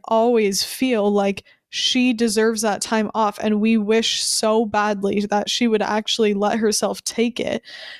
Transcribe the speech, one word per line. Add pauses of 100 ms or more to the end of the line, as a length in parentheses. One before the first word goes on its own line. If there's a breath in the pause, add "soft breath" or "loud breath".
always
feel
like (260 soft breath)
she
deserves
that
time
off,
and
we
wish
so
badly
that
she
would
actually
let
herself
take
it. (380 loud breath)